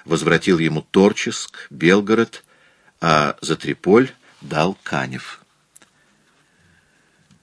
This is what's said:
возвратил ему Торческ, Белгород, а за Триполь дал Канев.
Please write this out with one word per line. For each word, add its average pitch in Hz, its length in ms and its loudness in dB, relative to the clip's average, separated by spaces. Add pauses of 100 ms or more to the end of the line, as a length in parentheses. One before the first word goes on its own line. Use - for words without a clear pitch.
возвратил 82 540 2
ему 80 320 -2
Торческ, - 800 0
Белгород, 101 720 0 (560)
а 78 400 0
за 80 160 -4
Триполь 107 540 0 (300)
дал 80 420 -4
Канев. 65 580 -8 (2000)